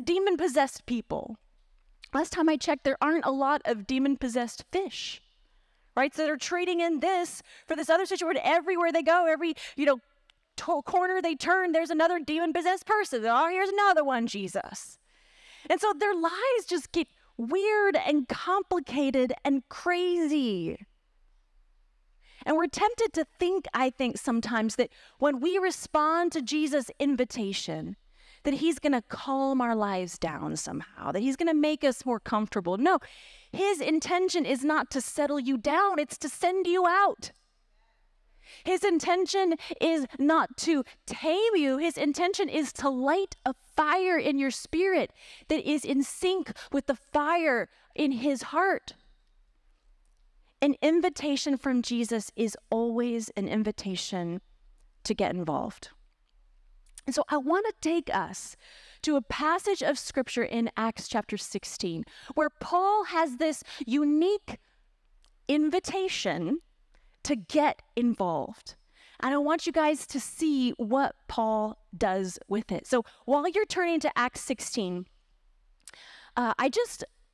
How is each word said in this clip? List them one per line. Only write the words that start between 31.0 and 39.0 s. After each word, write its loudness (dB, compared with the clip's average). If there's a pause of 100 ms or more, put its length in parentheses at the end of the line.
that -2
he's 0
gonna 0
make 2
us 0
more 0
comfortable. -2
No, 4 (500)
his 0
intention 0
is 0
not 0
to -2
settle -2
you 0
down, 2
it's -2
to -8
send 0
you 4
out. 2 (1300)
His 2
intention 2 (260)